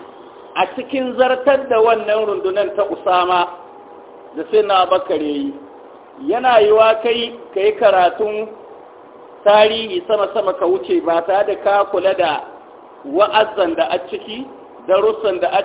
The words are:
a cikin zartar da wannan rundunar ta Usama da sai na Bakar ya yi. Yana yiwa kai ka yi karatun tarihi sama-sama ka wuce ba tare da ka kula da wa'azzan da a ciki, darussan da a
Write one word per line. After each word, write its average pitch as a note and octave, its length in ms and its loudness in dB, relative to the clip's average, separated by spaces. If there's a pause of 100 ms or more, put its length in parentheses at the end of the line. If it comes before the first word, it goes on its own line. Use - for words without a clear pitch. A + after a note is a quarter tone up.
(520)
a F#3+ 220 -2
cikin B3+ 440 -6
zartar B3+ 500 2
da A3+ 120 2
wannan G#3+ 460 2
rundunar F#3+ 500 -2
ta G3+ 80 0
Usama F3+ 560 0 (960)
da D#3 100 -8
sai G#3+ 160 2
na G3 240 2
Bakar F3+ 340 0
ya D3+ 80 -4
yi. C#3 260 -4 (720)
Yana B3+ 340 2
yiwa A3 420 4
kai A#3 320 -4 (200)
ka G3 60 -4
yi G#3 120 2
karatun G#3 760 0 (920)
tarihi G#3+ 640 2
sama-sama G3+ 500 -2
ka F3+ 120 -2
wuce F3+ 340 0
ba E3 220 0
tare G3+ 240 0
da G3+ 160 -4
ka G3+ 220 2
kula F#3+ 300 0
da D#3+ 300 -2 (580)
wa'azzan G3 720 0
da E3 80 0
a E3 200 -2
ciki, A3 420 -12 (380)
darussan G3 560 0
da F3 100 0
a - 140 0